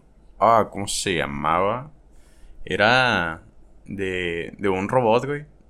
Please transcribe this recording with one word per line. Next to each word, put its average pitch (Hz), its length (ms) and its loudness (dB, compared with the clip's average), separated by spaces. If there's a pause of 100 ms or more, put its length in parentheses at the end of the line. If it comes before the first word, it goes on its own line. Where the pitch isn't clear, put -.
(400)
Ah, 110 320 4
¿cómo 98 160 -6
se - 280 -2
llamaba? 82 760 -2 (760)
Era 101 760 2 (440)
de, 90 720 -4
de 98 120 -2
un 95 200 -2
robot, 120 360 2
güey. 147 200 -8 (240)